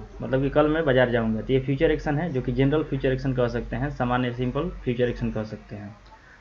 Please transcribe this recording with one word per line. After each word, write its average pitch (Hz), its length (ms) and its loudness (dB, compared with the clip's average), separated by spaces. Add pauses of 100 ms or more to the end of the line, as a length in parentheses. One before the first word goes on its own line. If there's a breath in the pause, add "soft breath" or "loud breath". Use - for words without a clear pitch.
(220)
मतलब 127 200 0
कि 139 80 0
कल 147 180 4
मैं 160 180 0
बाज़ार 123 240 6
जाऊँगा। 113 320 0
तो 123 120 0
ये 131 60 4
future 139 320 2
action 147 260 0
है, 165 160 -2
जो 127 80 0
कि 131 100 -2
general 139 320 2
future 135 280 0
action 131 220 -2
कह 123 140 2
सकते 117 280 -4
हैं, 135 140 -2
सामान्य 123 440 0
simple 127 360 -2
फ्यूचर 123 340 -2
action 117 280 -2
कह 110 120 -4
सकते 107 320 -12
हैं। 104 200 -14 (460 loud breath)